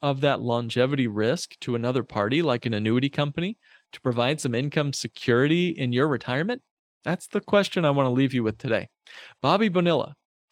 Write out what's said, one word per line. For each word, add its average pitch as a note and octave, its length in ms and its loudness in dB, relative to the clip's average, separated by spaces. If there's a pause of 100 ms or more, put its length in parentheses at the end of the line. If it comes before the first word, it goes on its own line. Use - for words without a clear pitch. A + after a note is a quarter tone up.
of C#3+ 200 -2
that C#3 200 2
longevity A#2+ 680 0
risk G#2+ 520 -2
to B2 140 -4
another A#2+ 300 -2
party, A2+ 380 0
like B2+ 220 0
an A#2 100 -2
annuity A2+ 340 2
company, D3+ 500 -4 (340)
to - 80 -16
provide B2 400 0
some B2 140 -2
income C#3+ 380 -2
security D3 760 2
in C3 240 -4
your B2+ 140 2
retirement? D3+ 560 -2 (420)
That's F3 220 -4
the G#3 140 -4
question G3 440 2
I D3 60 4
want C#3 160 4
to B2+ 40 2
leave C3 240 2
you A#2+ 100 0
with A2 140 -2
today. G#2+ 300 -2 (540)
Bobby G3 260 4
Bonilla, E3+ 460 0 (380)